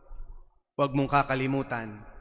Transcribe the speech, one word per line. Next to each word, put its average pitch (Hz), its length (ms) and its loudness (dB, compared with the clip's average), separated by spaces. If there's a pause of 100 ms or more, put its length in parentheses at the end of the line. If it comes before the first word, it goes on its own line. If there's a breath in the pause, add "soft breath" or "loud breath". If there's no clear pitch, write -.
(760)
Huwag 139 160 2
mong 139 160 4
kakalimutan 131 960 0 (180)